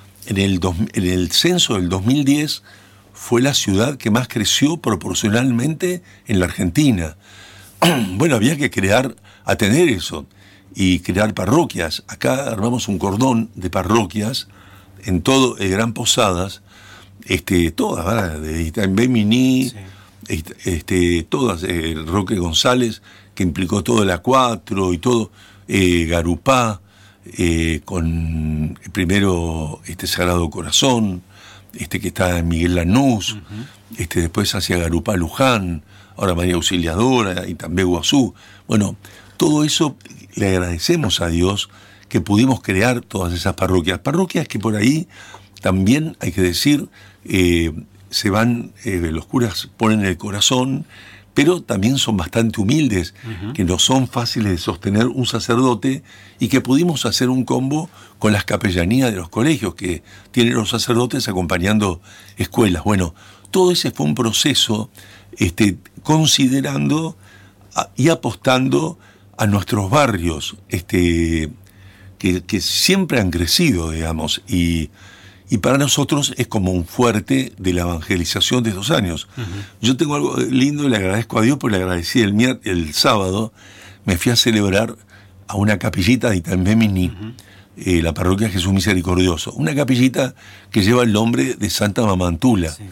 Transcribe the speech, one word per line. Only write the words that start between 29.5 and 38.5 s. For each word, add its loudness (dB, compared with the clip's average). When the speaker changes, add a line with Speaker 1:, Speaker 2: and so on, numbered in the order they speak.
Speaker 1:
este, -10
Sagrado 0
Corazón, 0
este, -8
que -6
está 0
en 0
Miguel 0
Lanús, 2
Speaker 2:
Ujú. -14
Speaker 1:
este, -2
después -2
hacia -2
Garupá, -2
Luján, 0
ahora 0
María 0
Auxiliadora, 0
y -8
también -2
Guazú. 2